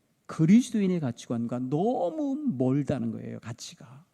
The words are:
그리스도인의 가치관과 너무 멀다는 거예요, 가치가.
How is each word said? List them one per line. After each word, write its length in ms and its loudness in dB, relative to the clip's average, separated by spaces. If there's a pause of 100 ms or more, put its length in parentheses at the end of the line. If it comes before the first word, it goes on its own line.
(260)
그리스도인의 720 4
가치관과 580 -4
너무 800 0
멀다는 760 0
거예요, 300 -10
가치가. 720 -16